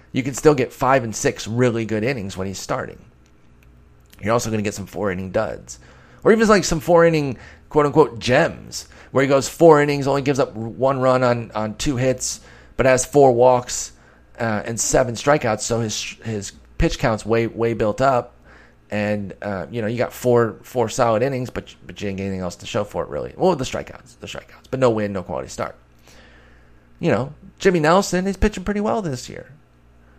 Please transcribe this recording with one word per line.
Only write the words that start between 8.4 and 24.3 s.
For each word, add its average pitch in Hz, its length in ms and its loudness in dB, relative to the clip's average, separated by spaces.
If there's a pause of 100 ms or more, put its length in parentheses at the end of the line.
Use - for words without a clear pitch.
where 131 120 2
he 139 60 0
goes 139 200 2
four 156 340 8
innings, 143 240 0
only 139 160 0
gives 135 160 0
up - 160 0
one 117 460 -2
run 127 220 4
on, 120 300 0
on 107 220 -4
two 139 220 -4
hits, 127 440 -2 (360)
but 120 100 2
has 131 180 6
four 139 280 6
walks, 123 600 2 (480)
uh, 110 240 -2
and 117 160 -6
seven 120 360 0
strikeouts, 123 440 0
so 113 200 -2
his, 107 200 -4 (240)
his 107 280 -8 (260)
pitch 165 200 0
count's 110 280 -2
way, 113 200 2
way 113 280 -2
built 104 260 -2
up. 131 300 2 (600)
And, 104 520 -4
uh, 95 280 -8
you 117 120 -6
know, 104 60 -4
you 120 100 -6
got 117 140 -4
four, 120 500 2
four 120 260 -4
solid 113 340 0
innings, 127 280 -4
but, - 240 -10 (100)
but - 160 -18
you 101 80 -6
didn't 95 100 -8
get 98 60 -6
anything 95 160 -6
else 87 160 -8
to - 100 -18
show 107 180 -4
for 90 180 -6
it, - 60 -8
really. 65 280 -10
Well, 175 200 0
the 131 80 -6
strikeouts, - 560 -12
the - 60 -16
strikeouts, - 440 -18